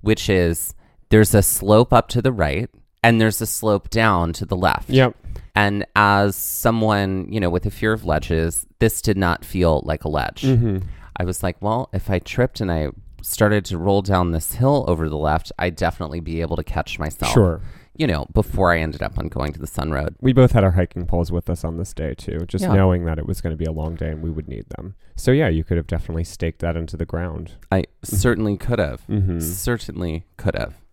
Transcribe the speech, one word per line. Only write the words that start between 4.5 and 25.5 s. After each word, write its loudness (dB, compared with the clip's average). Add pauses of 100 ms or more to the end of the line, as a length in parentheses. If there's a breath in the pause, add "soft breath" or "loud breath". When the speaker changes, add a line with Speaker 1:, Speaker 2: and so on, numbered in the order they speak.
Speaker 1:
left. 0
Speaker 2:
Yep. 4 (400 loud breath)
Speaker 1:
And 2 (100)
as 4
someone, 0
you -4
know, 0
with -2
a -2
fear -2
of -4
ledges, -2 (120)
this 2
did 0
not 0
feel 2
like -6
a -4
ledge. -4
Speaker 2:
Mm-hmm. 2 (360 loud breath)
Speaker 1:
I 0
was -6
like, -4
"Well, -4
if -4
I 2
tripped -2
and 0
I -2 (320)
started 0
to -6
roll 2
down 0
this -4
hill 2
over 0
to -2
the -4
left, -2
I'd -4
definitely -4
be -6
able -4
to -6
catch -6
myself." -4
Speaker 2:
Sure. 4 (340 loud breath)
Speaker 1:
You -2
know, 0
before 2
I 4
ended -4
up -4
on -4
going -4
to -12
the -10
Sun -4
Road. -4
Speaker 2:
We 2
both 8
had 4
our 4
hiking 0
poles 0
with -4
us -4
on -6
this -8
day, -6
too, -8
just -4
Speaker 1:
Yeah. 0
Speaker 2:
knowing 4
that -2
it -6
was -4
gonna -4
be -4
a -4
long -6
day -6
and -8
we -4
would -8
need -10 (140)
them. -14 (220)
So, 0
yeah, 4
you 0